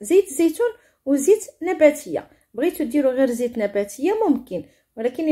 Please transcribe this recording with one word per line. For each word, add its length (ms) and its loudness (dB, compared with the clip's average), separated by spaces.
زيت 280 2
زيتون 400 0
وزيت 380 2
نباتيه، 680 0
بغيتو 300 -2
ديروا 280 0
غير 200 2
زيت 260 -4
نباتيه 560 -2
ممكن، 380 -2
ولكن 340 -4